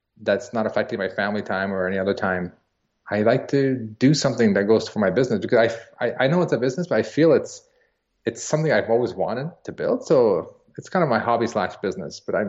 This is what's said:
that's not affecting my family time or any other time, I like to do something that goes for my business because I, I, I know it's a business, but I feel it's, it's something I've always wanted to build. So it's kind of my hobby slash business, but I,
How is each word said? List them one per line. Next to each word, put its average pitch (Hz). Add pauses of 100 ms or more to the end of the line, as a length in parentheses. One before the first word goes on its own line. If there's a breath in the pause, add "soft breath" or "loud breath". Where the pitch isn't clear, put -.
(220)
that's 104
not 110
affecting 107
my 95
family 104
time 98
or 95
any 95
other 95
time, 90 (580)
I 104
like 107
to 135
do 117
something 117
that 101
goes 107
for 107
my 98
business 104
because 113 (260)
I, 123
I, 120
I -
know 175
it's 165
a 139
business, 131
but 117
I 110
feel 156
it's, - (640)
it's -
something 156
I've 104
always 117
wanted 110 (140)
to -
build. -
So 107 (200)
it's -
kind 185
of 151
my 110
hobby 117
slash -
business, 90
but -
I, 82